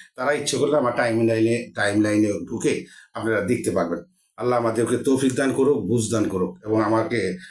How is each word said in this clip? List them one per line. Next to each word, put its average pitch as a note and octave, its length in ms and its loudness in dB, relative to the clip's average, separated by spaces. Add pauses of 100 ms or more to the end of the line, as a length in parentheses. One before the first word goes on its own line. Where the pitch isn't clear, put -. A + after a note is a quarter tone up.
(140)
তারা C3 180 -2
ইচ্ছে C3+ 240 -2
করলে C#3 200 2
আমার D3 200 0
টাইমলাইনে, A2+ 800 2
টাইমলাইনে G#2 580 2
ঢুকে G2+ 520 -2 (300)
আপনারা G#2 260 -2
দেখতে G#2+ 300 -2
পারবেন। E2+ 280 -2 (380)
আল্লাহ A#2+ 220 0
আমাদেরকে A#2 380 0
তৌফিক C3 360 2
দান C3 200 0
করুক, C3+ 260 2
বুঝ A2 320 0
দান G#2+ 180 0
করুক, F#2 360 -4
এবং A2 180 0
আমাকে A2 540 0 (140)